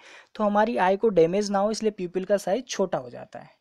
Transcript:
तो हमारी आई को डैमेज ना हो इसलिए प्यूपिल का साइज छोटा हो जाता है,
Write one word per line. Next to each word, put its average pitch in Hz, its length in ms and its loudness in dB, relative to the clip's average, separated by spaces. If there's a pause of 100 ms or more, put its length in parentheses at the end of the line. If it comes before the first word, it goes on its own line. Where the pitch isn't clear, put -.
(340)
तो 214 100 -2
हमारी 208 320 2
आई 190 200 2
को 233 120 0
डैमेज 190 420 4
ना 202 80 0
हो 202 120 0
इसलिए 214 200 -2
प्यूपिल 185 340 -6
का 202 120 2
साइज 202 300 -4
छोटा 185 320 -2
हो 131 120 -10
जाता 127 280 -18
है, - 120 -20 (100)